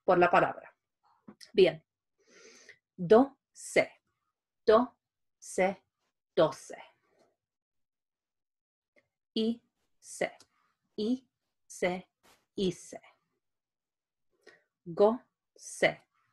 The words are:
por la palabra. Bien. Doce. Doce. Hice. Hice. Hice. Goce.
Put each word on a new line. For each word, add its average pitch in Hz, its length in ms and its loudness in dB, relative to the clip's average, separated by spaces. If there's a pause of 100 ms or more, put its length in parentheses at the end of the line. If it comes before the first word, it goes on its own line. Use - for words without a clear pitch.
por 180 140 2
la 175 120 4
palabra. 156 420 0 (800)
Bien. 165 320 2 (1120)
Doce. - 960 0 (720)
Doce. - 1160 -2 (3500)
Hice. - 1040 -8 (560)
Hice. - 1120 -8 (460)
Hice. - 480 -8 (1800)
Goce. - 1160 -2 (300)